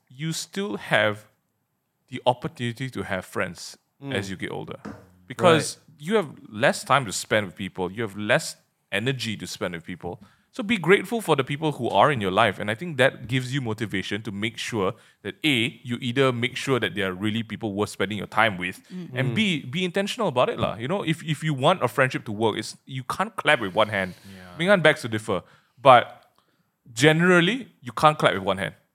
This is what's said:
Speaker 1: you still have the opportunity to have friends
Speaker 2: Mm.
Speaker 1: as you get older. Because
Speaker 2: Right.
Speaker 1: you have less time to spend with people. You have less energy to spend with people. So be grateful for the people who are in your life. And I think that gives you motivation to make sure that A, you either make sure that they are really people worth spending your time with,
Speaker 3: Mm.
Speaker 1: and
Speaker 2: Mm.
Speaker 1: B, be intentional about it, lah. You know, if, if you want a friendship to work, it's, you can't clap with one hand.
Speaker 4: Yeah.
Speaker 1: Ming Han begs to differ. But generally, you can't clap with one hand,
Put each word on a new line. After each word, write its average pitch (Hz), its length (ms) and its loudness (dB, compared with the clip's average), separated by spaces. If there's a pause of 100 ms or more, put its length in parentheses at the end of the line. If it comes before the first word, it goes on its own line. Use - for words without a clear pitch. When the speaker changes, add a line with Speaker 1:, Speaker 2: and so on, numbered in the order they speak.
Speaker 1:
you 147 240 -6
still 202 460 -6
have 107 480 0 (840)
the 123 180 -10
opportunity 123 640 -4
to 98 120 -6
have 95 220 -4
friends - 540 -8 (240)
Speaker 2:
Mm. 139 120 -10
Speaker 1:
as 95 160 -4
you 92 60 -8
get - 140 -8
older. - 300 -12 (480)
Because 160 480 2
Speaker 2:
Right. - 300 -20
Speaker 1:
you 190 100 -4
have 175 120 0 (220)
less 120 320 2
time 131 240 2
to 90 60 -6
spend 107 340 0
with 87 80 -10
people. 92 380 -6
You 113 100 -6
have 101 140 -8
less 110 400 0 (340)
energy 110 460 -2
to 90 100 -10
spend 90 280 -6
with 82 100 -10
people. 87 360 -10 (340)
So 262 80 -8
be 220 140 0
grateful 196 460 0
for 160 120 2
the 135 100 2
people 147 280 -2
who 120 160 -4
are 107 240 6
in 123 80 -2
your 95 100 0
life. 101 280 4
And 104 120 -4
I 110 40 0
think 160 240 -10
that 127 280 2
gives 123 280 -4
you 143 80 -2
motivation 104 600 -4
to 110 60 -10
make 104 280 -6
sure 98 340 -2 (300)
that 101 200 -10
A, 127 400 0
you 120 200 -6
either 131 280 2
make 120 280 -2
sure 135 200 0
that 98 160 -2
they 104 60 -4
are 95 140 -2
really 107 280 -2
people 110 300 -6
worth 101 160 0
spending 101 300 -4
your 98 80 -8
time 107 320 2
with, 90 240 -6 (100)
Speaker 3:
Mm. 180 220 -10
Speaker 1:
and 131 160 0
Speaker 2:
Mm. - 40 -2
Speaker 1:
B, 190 280 0
be 143 200 -6
intentional 196 460 -2
about 139 220 2
it, - 80 -6
lah. 101 180 -2
You 113 120 -8
know, 190 120 -2 (120)
if, - 120 -6
if 156 180 -4
you 156 120 -2
want 151 280 2
a 139 60 4
friendship 131 380 0
to 107 60 -6
work, 104 260 0
it's, - 260 -8
you 131 200 -10
can't - 300 -6
clap 151 260 2
with 98 140 -4
one 107 140 4
hand. 95 240 -2 (160)
Speaker 4:
Yeah. - 300 -20
Speaker 1:
Ming 170 100 -2
Han 196 140 6
begs 151 180 4
to 123 80 -6
differ. 107 340 -2 (380)
But 120 240 10 (880)
generally, 170 760 4 (120)
you 120 120 -14
can't 151 260 4
clap 131 160 4
with 95 80 -4
one 95 160 0
hand, 98 160 -6 (200)